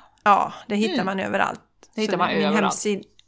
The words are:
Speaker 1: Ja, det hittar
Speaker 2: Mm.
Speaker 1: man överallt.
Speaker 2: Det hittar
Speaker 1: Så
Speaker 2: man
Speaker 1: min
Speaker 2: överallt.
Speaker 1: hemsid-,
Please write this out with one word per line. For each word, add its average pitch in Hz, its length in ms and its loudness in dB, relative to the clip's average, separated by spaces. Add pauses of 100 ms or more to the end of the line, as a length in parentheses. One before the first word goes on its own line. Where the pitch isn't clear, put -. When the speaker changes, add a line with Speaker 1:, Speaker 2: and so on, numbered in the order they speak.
(240)
Speaker 1:
Ja, - 300 4 (140)
det 208 80 -4
hittar 220 180 0
Speaker 2:
Mm. 202 120 0
Speaker 1:
man 196 140 -4
överallt. 202 420 -2 (340)
Speaker 2:
Det 220 60 -4
hittar 214 120 -2
Speaker 1:
Så 175 40 0
Speaker 2:
man 175 160 0
Speaker 1:
min 160 120 0
Speaker 2:
överallt. 202 280 0
Speaker 1:
hemsid-, 202 300 -2 (240)